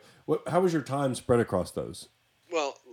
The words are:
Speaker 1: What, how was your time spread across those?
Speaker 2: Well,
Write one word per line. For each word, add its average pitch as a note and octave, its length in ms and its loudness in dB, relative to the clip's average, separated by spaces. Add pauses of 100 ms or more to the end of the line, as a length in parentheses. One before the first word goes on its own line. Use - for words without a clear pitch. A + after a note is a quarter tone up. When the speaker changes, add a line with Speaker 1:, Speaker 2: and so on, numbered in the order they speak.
(260)
Speaker 1:
What, D3+ 200 -2
how F3 140 2
was F3+ 140 4
your D3 80 0
time C3+ 320 -2
spread A#2+ 260 2
across F#2 300 0
those? C#2 380 -10 (440)
Speaker 2:
Well, D3 220 -2 (180)